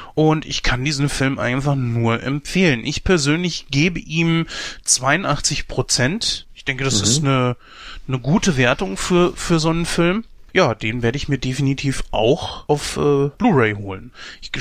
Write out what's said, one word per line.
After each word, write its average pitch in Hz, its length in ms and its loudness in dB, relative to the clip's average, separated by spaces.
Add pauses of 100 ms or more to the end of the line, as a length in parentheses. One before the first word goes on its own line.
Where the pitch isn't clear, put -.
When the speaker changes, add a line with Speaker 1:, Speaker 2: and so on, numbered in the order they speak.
(140)
Speaker 1:
und 156 320 2
ich - 180 -6
kann 123 200 0
diesen 143 240 0
Film 135 300 -2
einfach 135 380 0
nur 117 480 0
empfehlen. 147 600 0
Ich - 200 -6
persönlich 165 640 0
gebe 156 300 2
ihm 165 460 0 (360)
zweiundachtzig 143 840 0
Prozent. - 880 -2
Ich - 80 -18
denke, 131 180 -4
das 123 160 0
Speaker 2:
Mhm. 101 60 -2
Speaker 1:
ist 127 180 2
eine, 127 340 2 (520)
eine 127 100 -2
gute 143 380 2
Wertung 139 400 2
für, 175 400 2
für 165 240 0
so 160 100 0
einen 170 160 -2
Film. 180 380 0 (300)
Ja, 156 200 4
den 113 280 -4
werde 117 160 2
ich - 100 -6
mir 139 80 0
definitiv 135 720 -2
auch - 580 0
auf, - 280 0
äh, 143 400 2
Blu-ray 131 380 4
holen. 101 380 -12 (280)
Ich - 100 -14 (100)